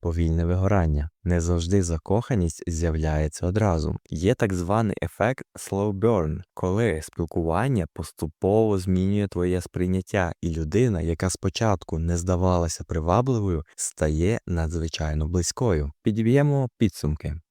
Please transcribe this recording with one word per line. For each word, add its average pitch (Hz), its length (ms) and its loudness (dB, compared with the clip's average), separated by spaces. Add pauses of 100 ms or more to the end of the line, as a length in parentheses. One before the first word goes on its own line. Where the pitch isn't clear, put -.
Повільне 82 440 2
вигорання. 87 680 2 (140)
Не 87 160 2
завжди 87 420 2
закоханість 87 840 -2
з'являється 78 800 -2
одразу. 90 500 0 (140)
Є 90 240 0
так 98 200 0
званий 98 480 0
ефект 110 420 -2 (140)
slow 101 340 -2
burn, 95 480 2 (140)
коли 92 480 0
спілкування 85 920 -2
поступово 98 840 0
змінює 95 500 2
твоє 90 320 0
сприйняття, 92 800 -2
і 87 100 -2
людина, 82 500 0
яка 82 300 0
спочатку 98 680 -2
не 85 180 0
здавалася 87 680 0
привабливою, 95 800 0 (140)
стає 82 720 0
надзвичайно 80 840 -2
близькою. 85 640 0 (100)
Підіб'ємо 127 680 2 (100)
підсумки. 78 640 -2 (100)